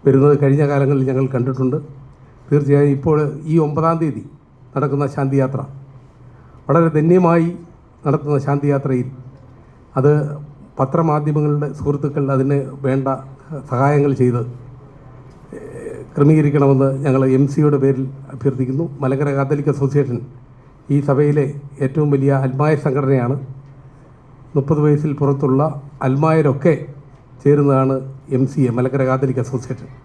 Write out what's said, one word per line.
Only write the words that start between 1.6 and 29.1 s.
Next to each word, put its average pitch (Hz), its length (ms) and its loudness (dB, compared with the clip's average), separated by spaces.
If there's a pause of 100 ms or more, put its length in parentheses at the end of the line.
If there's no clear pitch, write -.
തീർച്ചയായും 143 500 2
ഇപ്പോൾ 151 200 0 (340)
ഈ 165 40 2 (100)
ഒമ്പതാം 160 360 0
തീയതി 127 220 -4 (500)
നടക്കുന്ന 139 320 -2 (100)
ശാന്തിയാത്ര, 135 440 0 (1040)
വളരെ 165 300 4
ധന്യമായി 170 500 4 (580)
നടത്തുന്ന 147 400 0
ശാന്തിയാത്രയിൽ 139 640 0 (880)
അത് 139 140 4 (680)
പത്രമാധ്യമങ്ങളുടെ 147 920 0 (100)
സുഹൃത്തുക്കൾ 143 460 -2 (100)
അതിന് 139 240 0 (260)
വേണ്ട 135 240 0 (600)
സഹായങ്ങൾ 143 500 2
ചെയ്ത് 123 220 2 (1700)
ക്രമീകരിക്കണമെന്ന് 143 720 4 (160)
ഞങ്ങൾ 135 180 2 (160)
എം 143 140 4
സിയുടെ 147 300 2
പേരിൽ 135 220 0 (300)
അഭ്യർത്ഥിക്കുന്നു. 131 500 -2 (180)
മലങ്കര 139 260 -2 (100)
കാത്തലിക് 143 360 -2
അസോസിയേഷൻ 135 440 -2 (760)
ഈ - 20 2 (120)
സഭയിലെ 147 360 2 (400)
ഏറ്റവും 147 300 0
വലിയ 135 180 2 (140)
അൽമായ 139 260 0 (120)
സംഘടനയാണ്. 131 520 0 (1200)
മുപ്പത് 147 280 0
വയസ്സിൽ 147 360 2
പുറത്തുള്ള 139 420 2 (440)
അൽമായരൊക്കെ 151 680 2 (680)
ചേരുന്നതാണ് 139 540 4 (400)
എം 131 160 4
സി 151 160 -2
എ, 117 100 -2
മലങ്കര 131 320 0